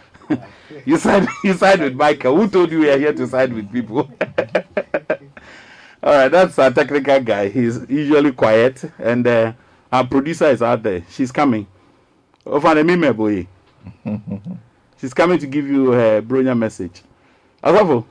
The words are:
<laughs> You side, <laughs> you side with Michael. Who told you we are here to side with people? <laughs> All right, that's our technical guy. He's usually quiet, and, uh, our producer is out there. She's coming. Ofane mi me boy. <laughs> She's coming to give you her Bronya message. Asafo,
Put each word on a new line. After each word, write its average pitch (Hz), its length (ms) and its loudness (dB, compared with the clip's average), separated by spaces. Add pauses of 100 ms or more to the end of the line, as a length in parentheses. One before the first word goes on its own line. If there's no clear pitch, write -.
(280)
<laughs> - 560 -10
You 143 120 2
side, 202 380 0
<laughs> - 100 -10
you 196 100 0
side 190 280 2
with 135 120 -4
Michael. 147 420 0
Who 208 120 2
told 180 240 2
you 165 80 0
we 151 100 4
are 139 80 2
here 147 140 0
to 127 160 -6
side 127 240 -2
with 107 200 -10
people? 120 440 -6
<laughs> - 1900 -8
All 147 100 2
right, 135 160 4
that's 175 300 2
our 135 140 4
technical 139 480 2
guy. 104 280 -2
He's 117 400 -4
usually 143 440 2
quiet, 117 500 2 (160)
and, 120 280 -2
uh, 113 260 2 (400)
our 127 140 2
producer 147 400 0
is 120 160 2
out 117 200 0
there. 107 280 -4
She's 127 200 -4
coming. 123 360 0 (800)
Ofane 156 400 2
mi 175 120 2
me 156 160 0
boy. 107 340 -2 (580)
<laughs> 107 160 -8 (800)
She's 131 140 -10
coming 175 240 2
to 143 80 -8
give 139 220 -6
you 135 240 2
her 110 300 2
Bronya 127 360 -2
message. 104 440 -6 (600)
Asafo, 160 480 2